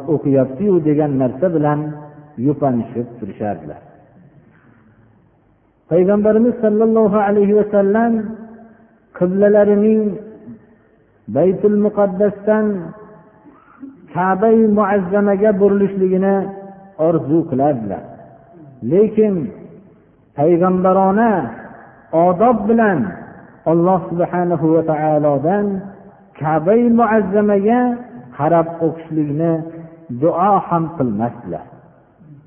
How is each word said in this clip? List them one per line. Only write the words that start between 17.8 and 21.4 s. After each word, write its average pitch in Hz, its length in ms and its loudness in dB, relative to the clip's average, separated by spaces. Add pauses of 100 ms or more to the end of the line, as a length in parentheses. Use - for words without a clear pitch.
Lekin 202 520 2 (1040)
payg'ambarona 185 920 2 (840)